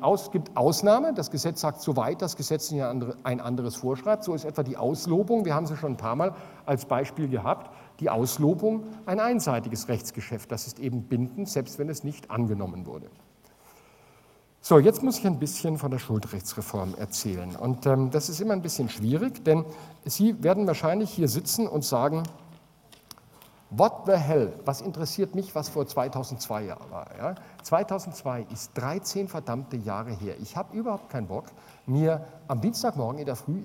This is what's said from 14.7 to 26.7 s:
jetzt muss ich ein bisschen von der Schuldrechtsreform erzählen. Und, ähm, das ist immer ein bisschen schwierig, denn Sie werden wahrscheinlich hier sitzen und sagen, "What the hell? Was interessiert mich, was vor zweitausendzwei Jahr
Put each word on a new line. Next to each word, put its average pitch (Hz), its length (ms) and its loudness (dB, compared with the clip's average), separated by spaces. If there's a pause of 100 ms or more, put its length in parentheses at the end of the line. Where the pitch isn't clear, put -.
jetzt 185 240 8
muss 262 160 2
ich - 80 0
ein 170 120 4
bisschen 151 400 -2
von 139 120 -2
der 127 80 -2
Schuldrechtsreform 101 1000 -4
erzählen. 90 580 -4
Und, 127 300 -2
ähm, 131 240 4
das 147 180 0
ist 160 120 -6
immer 214 120 0
ein 190 100 0
bisschen 160 260 -2
schwierig, 151 560 -2
denn 160 200 6 (400)
Sie 214 380 2
werden 190 240 6
wahrscheinlich 180 440 2
hier 160 180 2
sitzen 180 400 0
und 151 160 0
sagen, 143 380 2 (1500)
"What 151 240 6 (140)
the 190 60 6
hell? 147 420 4 (100)
Was 139 160 -2
interessiert 185 540 -4
mich, 190 200 -4
was 151 140 -2
vor 143 180 -2
zweitausendzwei 123 760 -4
Jahr 92 160 -10 (100)